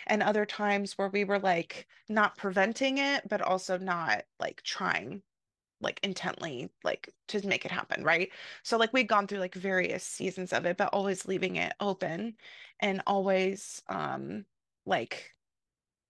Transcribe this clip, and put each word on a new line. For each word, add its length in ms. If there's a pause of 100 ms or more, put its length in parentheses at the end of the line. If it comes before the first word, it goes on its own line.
And 160
other 220
times 520
where 120
we 140
were, 160
like, 480 (220)
not 280
preventing 600
it, 320
but 120
also 360
not, 480 (140)
like, 240
trying, 580 (600)
like, 220
intently, 680 (120)
like, 300 (140)
to 200
make 180
it 60
happen, 320
right? 280 (320)
So, 140
like, 160
we'd 140
gone 200
through, 120
like, 160
various 480
seasons 500
of 120
it, 120
but 160
always 340
leaving 300
it 220
open 580 (420)
and 260
always, 840
um, 580 (400)
like, 500 (760)